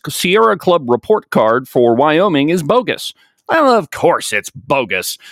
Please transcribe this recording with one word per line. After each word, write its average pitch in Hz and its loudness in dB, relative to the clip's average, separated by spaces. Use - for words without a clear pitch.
Sierra 202 0
Club 165 0
Report 123 0
Card 117 2
for 120 2
Wyoming 151 2
is 175 -2
Bogus." 196 -2
Well, 311 2
of 214 0
course 147 0
it's 104 -4
bogus. 127 -4